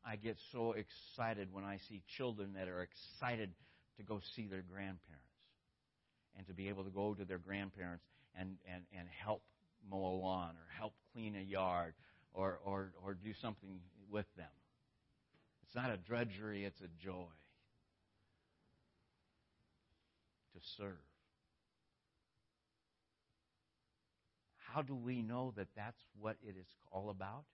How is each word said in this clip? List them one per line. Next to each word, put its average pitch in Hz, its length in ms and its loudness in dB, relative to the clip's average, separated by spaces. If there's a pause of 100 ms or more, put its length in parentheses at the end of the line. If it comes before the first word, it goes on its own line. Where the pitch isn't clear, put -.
I 110 100 0
get 107 220 0 (140)
so 117 220 6
excited 107 760 0
when 98 120 -4
I 98 160 -2 (100)
see 101 120 -6 (160)
children 104 400 2
that 95 100 2
are 90 140 0
excited 113 720 0 (460)
to 107 60 -12
go 101 160 0 (160)
see 110 120 -2
their 95 160 -2
grandparents, 90 640 -6 (1080)
and 95 100 -8
to 92 60 -6
be 95 160 0
able 95 160 0
to 98 40 -2
go 101 240 4
to 101 120 -2
their 90 140 0
grandparents 92 640 -2 (340)
and, 95 180 -4 (180)
and, 90 100 -8 (140)
and 90 100 -6 (160)
help 107 200 2 (460)
mow 98 80 2
a 92 200 4
lawn, 92 340 4
or 82 160 -14 (100)
help 110 160 -2 (200)
clean 110 220 -2
a 98 60 -2
yard, 92 520 6 (400)
or, 95 300 4
or, 98 300 0 (100)
or 98 100 0
do 101 280 -4
something 98 380 -4 (300)
with 104 160 2 (120)
them. 82 100 -8 (1160)
It's - 100 -10
not 123 140 4
a 107 80 2
drudgery, 104 680 2
it's 98 160 -2
a 92 80 -8 (140)
joy 90 240 -2 (3250)
to 87 60 -14 (180)
serve. 98 200 -2 (3750)
How 151 80 6
do 139 140 0
we 123 260 2
know 123 360 0
that 95 180 0
that's 110 260 -6 (180)
what 107 260 0
it 101 140 -6
is 90 80 -14 (240)
all 98 180 0
about? 101 340 -4 (100)